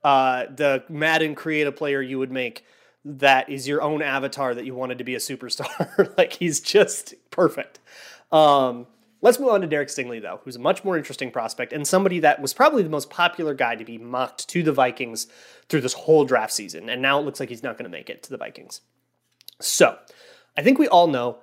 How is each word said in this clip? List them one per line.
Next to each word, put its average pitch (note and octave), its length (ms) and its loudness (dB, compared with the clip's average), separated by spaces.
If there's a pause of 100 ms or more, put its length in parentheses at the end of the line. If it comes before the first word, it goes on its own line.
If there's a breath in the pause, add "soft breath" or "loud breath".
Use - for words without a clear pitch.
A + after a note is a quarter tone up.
uh, C3 500 2
the C3+ 360 0
Madden D#3 460 0
create D3+ 320 -2
a C#3 40 -4
player C#3 300 -4
you C3 180 -6
would C3 120 -4
make B2 340 -8 (400 soft breath)
that C3+ 440 2
is C3+ 160 -8
your D3 160 -2
own D3+ 200 -2
avatar C3+ 520 -4
that B2 120 -10
you C3 100 -12
wanted B2+ 220 -8
to B2+ 80 -12
be B2+ 100 -6
a A#2 40 -6
superstar. - 920 -4
<laughs> - 40 -4
Like, - 160 2
he's E3 260 -4
just - 560 0 (160)
perfect. - 480 -2 (520 loud breath)
Um, C3+ 560 4 (340)
let's A#3+ 180 6
move C4+ 100 2
on G3+ 120 4
to F3 60 -4
Derek D3 200 0
Stingley, A#2+ 340 -8
though, F#2 220 -12
who's B2 140 -14
a - 20 -14
much F3 240 0
more F#3 140 -2
interesting C3+ 340 -8
prospect A#2+ 400 -6
and D3 160 -6
somebody F#3 320 2
that D3 220 4
was C#3 120 -6
probably C#4 300 4
the D#3 60 -2
most D3+ 200 -4
popular E3+ 440 -2
guy A#2+ 220 -2
to A2 100 -14
be A#2 120 -16
mocked A#2+ 520 -6
to F3+ 140 -2
the D#3 100 2
Vikings B2+ 540 -2 (420 soft breath)
through D3+ 120 0
this B2+ 120 -2
whole D#3 320 4
draft A#2+ 260 0
season. G#2 380 -10
And B2 120 -6
now C#3 180 2
it D3 40 -4
looks C#3 160 -8
like C3+ 80 -6
he's A#2 160 -12
not A#2 140 -8
gonna E2 120 -12
make E2+ 200 -16
it - 140 -14
to - 60 -20
the B2+ 80 -12
Vikings. - 440 -16 (800)
So, - 360 2 (600 soft breath)
I D3 40 -2
think C4 160 6
we D4+ 120 4
all F3 180 6
know B2 360 -2